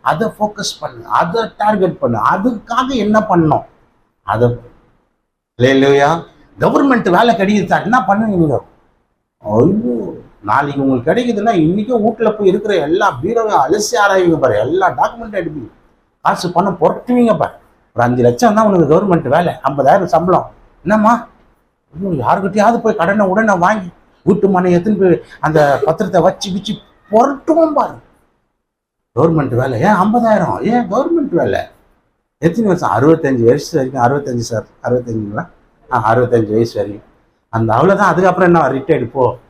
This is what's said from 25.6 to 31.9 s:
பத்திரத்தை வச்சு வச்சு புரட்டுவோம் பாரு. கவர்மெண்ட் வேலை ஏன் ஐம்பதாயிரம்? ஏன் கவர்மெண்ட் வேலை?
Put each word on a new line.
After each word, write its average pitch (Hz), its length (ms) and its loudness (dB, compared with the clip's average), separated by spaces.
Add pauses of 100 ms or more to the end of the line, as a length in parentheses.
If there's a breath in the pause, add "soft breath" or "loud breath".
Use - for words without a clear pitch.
பத்திரத்தை 170 360 0
வச்சு 185 320 0
வச்சு 190 260 -8 (320)
புரட்டுவோம் 285 640 2
பாரு. 262 180 -2 (1200)
கவர்மெண்ட் 143 400 0
வேலை 123 260 -2
ஏன் 147 60 0
ஐம்பதாயிரம்? 202 760 0
ஏன் 220 300 -2
கவர்மெண்ட் 302 380 -2
வேலை? 127 300 0 (800)